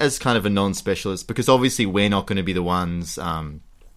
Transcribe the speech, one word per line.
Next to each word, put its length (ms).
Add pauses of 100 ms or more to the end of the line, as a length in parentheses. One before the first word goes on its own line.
as 180
kind 180
of 100
a 40
non-specialist, 800
because 200
obviously 380
we're 220
not 180
gonna 160
be 120
the 80
ones, 560
um, 420 (360)